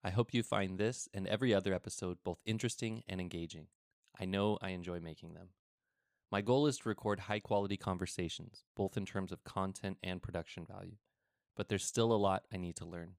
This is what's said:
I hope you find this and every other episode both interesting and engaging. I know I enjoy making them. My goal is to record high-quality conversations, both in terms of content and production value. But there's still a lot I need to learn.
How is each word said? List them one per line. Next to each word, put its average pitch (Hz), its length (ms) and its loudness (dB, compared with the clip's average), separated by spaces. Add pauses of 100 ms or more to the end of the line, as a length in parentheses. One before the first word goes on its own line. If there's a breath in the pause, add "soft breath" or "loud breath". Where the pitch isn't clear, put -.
I 95 60 0
hope 110 240 2
you 117 80 4
find 95 360 0
this 110 360 0
and 98 120 -2
every 110 280 4
other 95 180 4
episode 90 500 -2
both 87 220 -2
interesting 110 640 -2
and 92 120 -4
engaging. 82 480 -6 (500)
I 92 80 -4
know 101 340 4
I 95 100 -4
enjoy 87 300 -4
making 82 340 -12
them. 90 140 -18 (840)
My 101 120 2
goal 131 240 6
is 139 120 4
to - 100 -4
record 104 320 0
high-quality 101 580 0
conversations, 90 880 -4 (120)
both 98 200 0
in 101 100 0
terms 95 260 -4
of - 120 -10
content 95 580 -4
and 92 200 -4
production 85 440 -6
value. 95 300 -14 (600)
But 104 120 -4
there's 98 160 0
still 117 280 4
a - 20 6
lot 98 380 4
I 98 40 -8
need 87 200 -4
to - 100 -10
learn. 85 320 -10